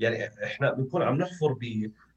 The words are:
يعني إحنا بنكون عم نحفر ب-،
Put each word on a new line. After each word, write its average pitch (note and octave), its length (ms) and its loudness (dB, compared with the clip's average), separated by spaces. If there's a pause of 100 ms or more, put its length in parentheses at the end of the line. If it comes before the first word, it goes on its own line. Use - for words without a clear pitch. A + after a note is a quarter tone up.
يعني A2 440 -2
إحنا C3+ 280 0
بنكون C3+ 300 0
عم A#2+ 140 2
نحفر D#3+ 360 0
ب-، A2 400 -4 (240)